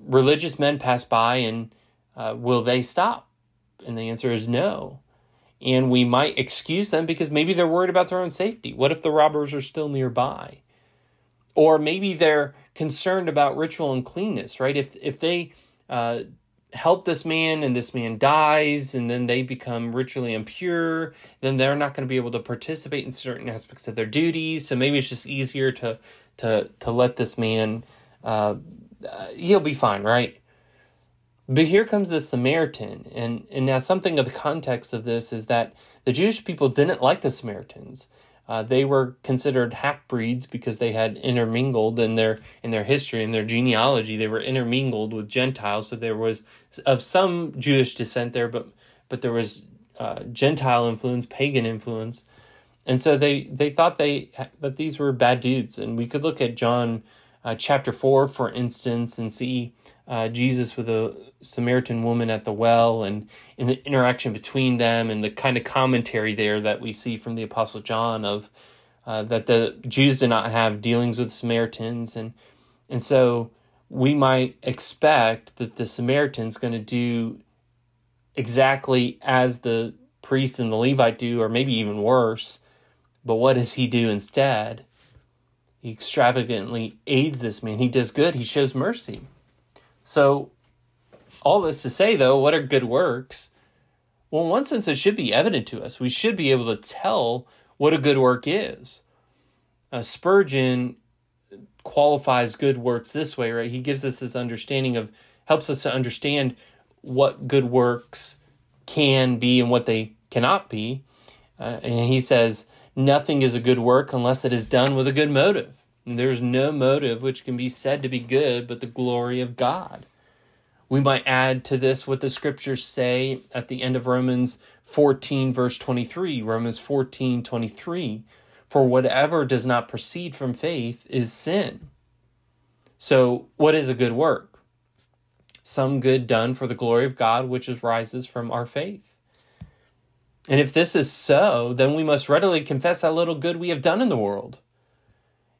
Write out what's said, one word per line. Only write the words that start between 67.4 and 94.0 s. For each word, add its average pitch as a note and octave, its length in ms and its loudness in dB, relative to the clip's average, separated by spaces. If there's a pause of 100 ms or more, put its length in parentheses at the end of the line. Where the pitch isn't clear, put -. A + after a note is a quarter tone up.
Apostle A2 360 -4
John A2+ 460 -2
of, G#2 240 -4 (560)
uh, A2 180 -6
that A2 220 -2
the A2+ 320 2 (100)
Jews C3+ 320 4
did C#3 80 4
not A2+ 240 2
have A2 300 0
dealings A#2 380 0
with A#2 120 -4
Samaritans. A#2 840 -4
And, A2 160 -10 (560)
and C#3 120 -4
so A#2+ 500 2 (360)
we C3 260 2
might C3 480 2
expect B2+ 920 2
that A2+ 220 -8
the A#2+ 80 -4
Samaritan's B2+ 720 -2
gonna A#2 220 -4
do A#2 600 -4 (960)
exactly C3 840 2
as B2+ 400 2
the A#2 320 -2 (280)
priest C3+ 380 -2
and A#2 100 -2
the A2 60 0
Levite A#2+ 420 4
do, A#2 240 -2
or A2 60 2
maybe B2 280 0
even G#2 280 -2
worse. A2+ 560 0 (640)
But A#2 120 0
what B2+ 180 4
does A#2+ 200 0
he B2+ 140 0
do A#2 220 2
instead? A2+ 760 -2 (1000)
He A#2 80 -10
extravagantly A#2 1120 0
aids C#3 360 0
this A2+ 200 -6
man. G#2+ 160 -6
He B2+ 120 0
does B2 200 0
good. D#3 260 2
He A#2+ 100 -6
shows C#3 280 0
mercy. E3 540 -6 (800)
So, C#3 440 4 (920)
all F#3 200 4
this D#3 200 -2
to B2+ 80 -6
say, G#3 260 2
though, C3+ 240 6
what C#3+ 140 4
are D#3 100 0
good C3 220 0
works? C3 640 -2 (840)